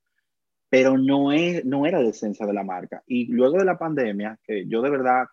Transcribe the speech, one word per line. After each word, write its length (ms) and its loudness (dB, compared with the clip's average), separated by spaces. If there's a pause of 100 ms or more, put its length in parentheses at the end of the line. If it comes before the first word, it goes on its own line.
(680)
pero 280 4
no 360 2
es, 320 0
no 200 0
era 160 0
la 80 2
esencia 360 -6
de 80 -2
la 100 -4
marca. 420 -12
Y 200 -2
luego 320 2
de 80 2
la 120 0
pandemia, 680 -4
que 240 -6
yo 140 -2
de 80 0
verdad, 420 0